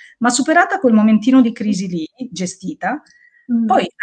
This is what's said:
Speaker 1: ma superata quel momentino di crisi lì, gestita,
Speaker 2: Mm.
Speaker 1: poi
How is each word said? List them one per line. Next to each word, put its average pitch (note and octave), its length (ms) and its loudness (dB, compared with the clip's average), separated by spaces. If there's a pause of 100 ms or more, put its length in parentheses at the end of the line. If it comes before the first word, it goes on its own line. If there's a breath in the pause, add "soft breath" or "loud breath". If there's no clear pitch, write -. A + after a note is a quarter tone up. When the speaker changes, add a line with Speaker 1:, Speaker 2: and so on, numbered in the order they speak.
(180 loud breath)
Speaker 1:
ma A#3 100 0
superata E4+ 500 0
quel C4 140 2
momentino A3 480 4
di A3+ 120 2
crisi G3+ 360 -4
lì, E3 180 -6 (240)
gestita, F#3 680 -8 (500 soft breath)
Speaker 2:
Mm. A#3 140 0
Speaker 1:
poi G3+ 260 0 (120)